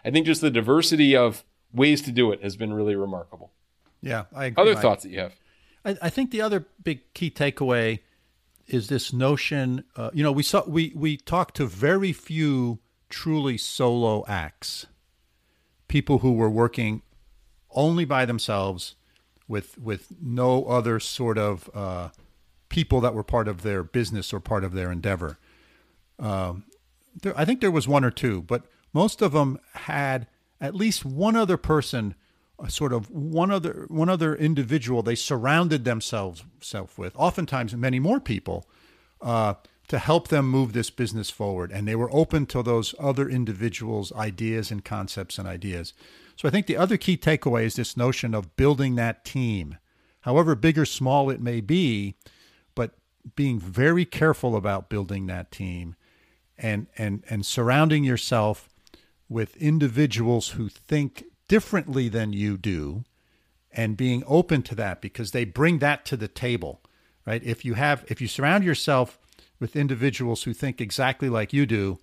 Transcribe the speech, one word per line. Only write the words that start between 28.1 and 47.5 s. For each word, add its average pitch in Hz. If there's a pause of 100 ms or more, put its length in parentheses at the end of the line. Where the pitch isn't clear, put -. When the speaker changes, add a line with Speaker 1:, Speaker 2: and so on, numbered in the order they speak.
Speaker 2:
two, 101
but 117 (300)
most 190
of 180
them 143 (160)
had 135 (320)
at 143
least 202
one 165
other 190
person, 127 (440)
uh, -
sort 139
of 113
one 165
other, 180
one 160
other 160
individual 131
they 117
surrounded 147
themselves, 104 (160)
self -
with, 92
oftentimes 139
many 127
more 214
people, 90 (520)
uh, 110 (340)
to 131
help 160
them 139
move 127
this 117
business 110
forward. 92
And 101
they 110
were 127
open 156
to 123
those 113
other 139
individuals' 110
ideas 110
and 104
concepts 98
and 95
ideas. 87 (440)
So -
I 135
think 208
the 170
other 185
key 180
takeaway 123